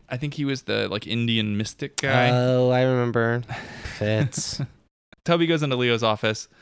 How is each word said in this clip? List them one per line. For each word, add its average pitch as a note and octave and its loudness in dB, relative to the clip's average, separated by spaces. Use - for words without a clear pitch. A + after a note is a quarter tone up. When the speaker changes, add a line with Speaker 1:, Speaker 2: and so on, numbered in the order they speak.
Speaker 1:
I B2+ -6
think C#3+ -6
he D3 -4
was C#3 -4
the, G#2+ -2
like, G2+ -6
Indian A2+ 0
mystic A2 -6
guy. C3 2
Speaker 2:
Oh, B2+ 4
I B2+ 4
remember. A#2+ 2
Speaker 1:
<laughs> - -14
Speaker 2:
Fitz. G#2+ -2
Speaker 1:
Toby E3+ 4
goes D#3+ 2
into C3+ 0
Leo's A#2+ 2
office. A2 0